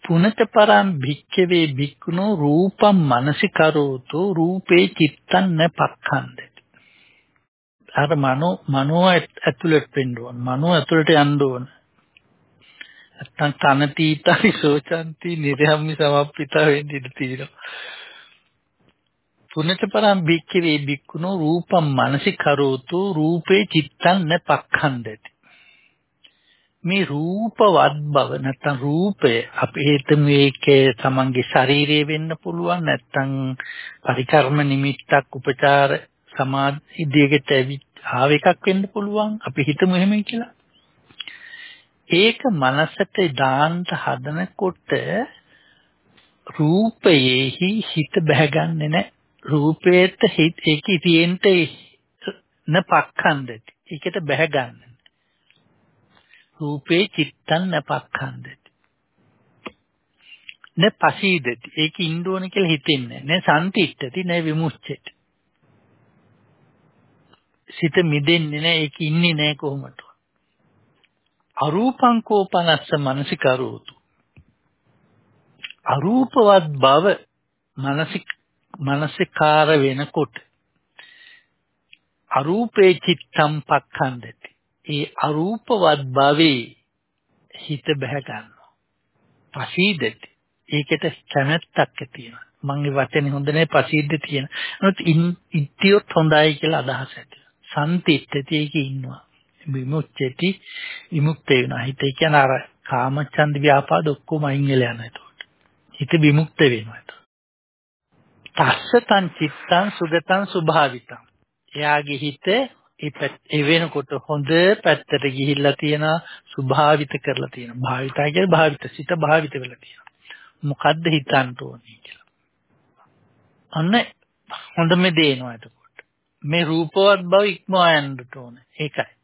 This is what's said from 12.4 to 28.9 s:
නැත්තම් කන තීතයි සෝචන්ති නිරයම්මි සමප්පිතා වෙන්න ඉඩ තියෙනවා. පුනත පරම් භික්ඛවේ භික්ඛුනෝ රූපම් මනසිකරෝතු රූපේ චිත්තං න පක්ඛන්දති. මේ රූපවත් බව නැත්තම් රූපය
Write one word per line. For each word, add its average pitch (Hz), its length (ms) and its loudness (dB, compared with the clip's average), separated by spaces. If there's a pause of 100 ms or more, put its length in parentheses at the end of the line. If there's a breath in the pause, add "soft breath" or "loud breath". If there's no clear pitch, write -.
නැත්තම් - 460 -6
කන 143 360 2
තීතයි 160 600 2
සෝචන්ති 160 840 -4
නිරයම්මි 151 600 0
සමප්පිතා 147 680 0
වෙන්න 147 300 0
ඉඩ 131 160 -10
තියෙනවා. 131 560 -10 (1800 loud breath)
පුනත 160 360 -4
පරම් 202 380 2
භික්ඛවේ 165 540 0
භික්ඛුනෝ 147 580 -6
රූපම් 160 560 0
මනසිකරෝතු 139 1200 0
රූපේ 170 520 2
චිත්තං 175 600 0
න 170 140 0
පක්ඛන්දති. 123 920 -4 (1500 soft breath)
මේ 185 220 0
රූපවත් 160 960 2 (100)
බව 135 280 0
නැත්තම් 135 400 -4
රූපය 147 560 0 (220)